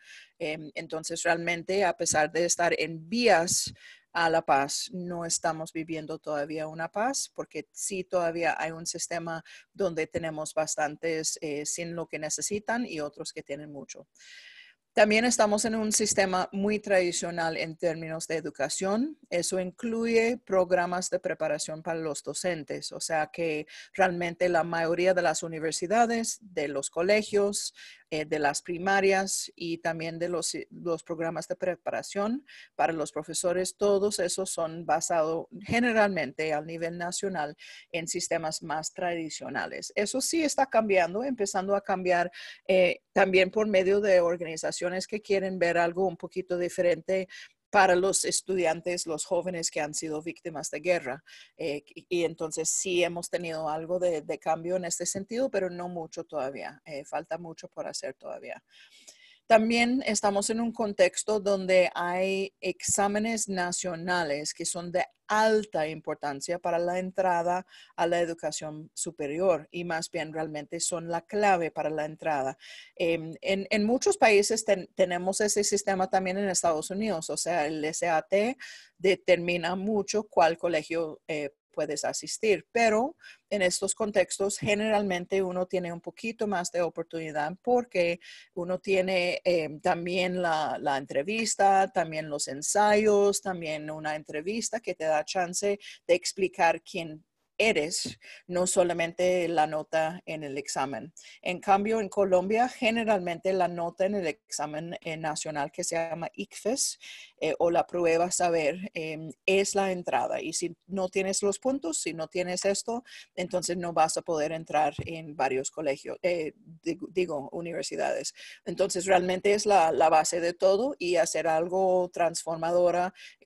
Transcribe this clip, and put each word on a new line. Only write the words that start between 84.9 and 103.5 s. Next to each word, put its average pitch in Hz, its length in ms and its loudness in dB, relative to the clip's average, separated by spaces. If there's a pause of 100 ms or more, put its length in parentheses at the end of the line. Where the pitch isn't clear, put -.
uno 185 220 -2
tiene 175 260 -4
un 170 80 -8
poquito 220 480 -6
más 180 240 -2
de 175 100 0
oportunidad 160 680 -4 (100)
porque 185 600 0 (320)
uno 180 260 -4
tiene, 185 640 0
eh, 170 240 2 (140)
también 180 600 0
la, 156 380 0
la 143 160 0
entrevista, 196 960 2
también 160 380 -2
los 147 180 -4
ensayos, 202 920 4
también 156 500 -6
una 151 240 -6
entrevista 170 640 -4
que 180 160 -6
te - 80 -8
da 156 220 2
chance 190 520 -2 (300)
de 170 60 6
explicar 175 680 0
quién 160 440 -10 (320)
eres, 185 640 0 (280)
no 180 200 0
solamente 175 800 2
la 156 200 2
nota 160 580 -2
en 156 180 -8
el 139 140 -8
examen. 139 560 -6 (280)
En 180 180 -4
cambio, 202 400 2
en 196 100 -2
Colombia, 196 600 4
generalmente 208 840 0